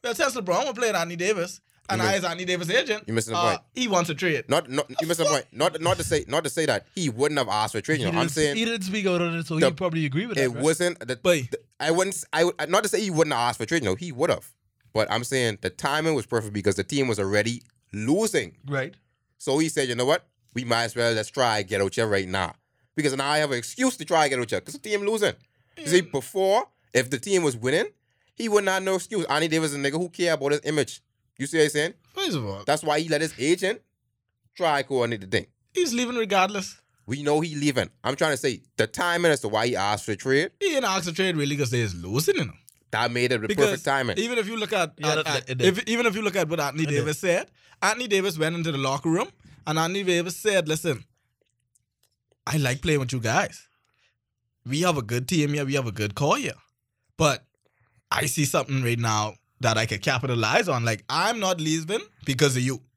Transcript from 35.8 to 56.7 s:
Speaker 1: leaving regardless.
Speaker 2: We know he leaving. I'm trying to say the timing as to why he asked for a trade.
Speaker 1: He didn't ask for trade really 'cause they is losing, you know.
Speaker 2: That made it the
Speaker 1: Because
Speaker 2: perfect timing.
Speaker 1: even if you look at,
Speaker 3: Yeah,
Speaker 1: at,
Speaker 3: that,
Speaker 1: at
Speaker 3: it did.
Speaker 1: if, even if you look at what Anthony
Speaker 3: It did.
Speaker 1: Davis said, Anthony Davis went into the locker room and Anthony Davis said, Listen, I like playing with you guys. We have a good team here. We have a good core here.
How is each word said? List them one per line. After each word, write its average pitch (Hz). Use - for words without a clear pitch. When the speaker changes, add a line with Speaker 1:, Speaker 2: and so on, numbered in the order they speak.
Speaker 1:
leaving 247
regardless. 196
Speaker 2:
We 135
know 147
he 165
leaving. 143
I'm 131
trying 160
to 135
say 117
the 110
timing 175
as 143
to 107
why 110
he 120
asked 101
for 110
a -
trade. 139
Speaker 1:
He 392
didn't 269
ask 190
for 165
trade 185
really 143
'cause 139
they 120
is 101
losing, 113
you 143
know. 87
Speaker 2:
That 120
made 123
it 120
the 107
Speaker 1:
Because 185
Speaker 2:
perfect 170
timing. 135
Speaker 1:
even 233
if 196
you 226
look 214
at, 175
Speaker 3:
Yeah, 151
Speaker 1:
at, 156
Speaker 3:
that, 156
Speaker 1:
at 139
Speaker 3:
it 127
did. 185
Speaker 1:
if, -
even 233
if 196
you 214
look 196
at 170
what 165
Anthony 147
Speaker 3:
It -
did. 143
Speaker 1:
Davis 147
said, 180
Anthony 226
Davis 190
went 156
into 165
the 139
locker 135
room 196
and 156
Anthony 175
Davis 175
said, 190
Listen, 156
I 156
like 135
playing 156
with 123
you 127
guys. 117
We 139
have 175
a 131
good 120
team 147
here. 147
We 135
have 131
a 107
good 104
core 156
here. 240